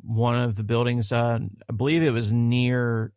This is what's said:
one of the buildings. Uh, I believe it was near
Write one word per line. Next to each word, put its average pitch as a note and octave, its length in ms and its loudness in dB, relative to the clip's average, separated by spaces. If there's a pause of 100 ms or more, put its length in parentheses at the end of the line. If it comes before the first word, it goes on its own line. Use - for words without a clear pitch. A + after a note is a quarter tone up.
one A#2+ 400 0
of A#2+ 140 -2
the A2 80 -6
buildings. A#2+ 480 0
Uh, A#2 260 0 (320)
I - 40 -6
believe C#3+ 280 0
it D#3+ 80 4
was A2+ 220 0
near A#2+ 840 0